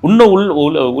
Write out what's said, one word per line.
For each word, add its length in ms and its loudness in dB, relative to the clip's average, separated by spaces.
இன்னும் 360 2
உள்-, 360 -2
உள்-, 260 -2